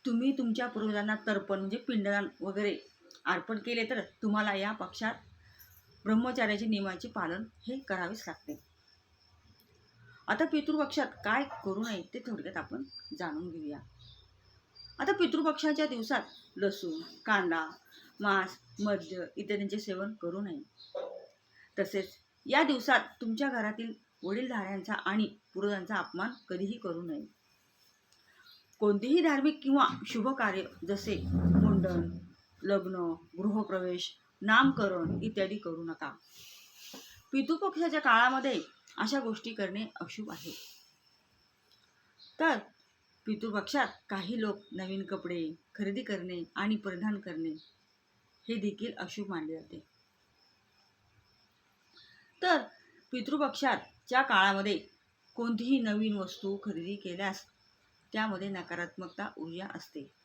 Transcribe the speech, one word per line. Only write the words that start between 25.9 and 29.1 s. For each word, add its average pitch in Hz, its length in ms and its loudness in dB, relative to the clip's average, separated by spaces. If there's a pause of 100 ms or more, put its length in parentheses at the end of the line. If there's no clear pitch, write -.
अपमान 185 340 -2 (180)
कधीही 196 300 -2
करू 170 240 -4
नये. 220 340 -8 (1400)
कोणतेही 214 420 6